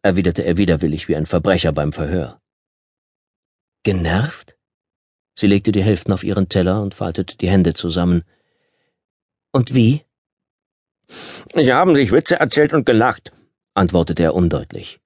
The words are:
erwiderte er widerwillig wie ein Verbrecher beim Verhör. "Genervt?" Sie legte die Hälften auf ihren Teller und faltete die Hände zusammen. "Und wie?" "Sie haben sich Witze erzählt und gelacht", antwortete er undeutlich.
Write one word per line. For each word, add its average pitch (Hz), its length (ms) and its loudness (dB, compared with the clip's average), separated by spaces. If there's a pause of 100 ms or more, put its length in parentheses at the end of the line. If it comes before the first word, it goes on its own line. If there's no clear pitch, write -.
erwiderte 90 400 0
er 85 140 0
widerwillig 82 520 -2
wie 80 80 0
ein 78 100 -4
Verbrecher 87 460 0
beim 73 200 -4
Verhör. 78 480 -6 (1400)
"Genervt?" 92 720 -2 (760)
Sie - 120 -2
legte 101 260 2
die 98 100 0
Hälften 101 300 0
auf 92 120 -4
ihren 95 240 -2
Teller 95 340 0
und 98 120 -6
faltete 92 420 -8
die 90 120 -4
Hände 90 240 4
zusammen. 87 520 -2 (1300)
"Und 127 220 -2
wie?" 127 300 2 (1500)
"Sie 131 180 4
haben 170 220 4
sich 135 180 2
Witze - 260 2
erzählt 151 360 0
und 135 100 2
gelacht", 120 480 0 (420)
antwortete 85 500 0
er 80 100 2
undeutlich. - 720 -4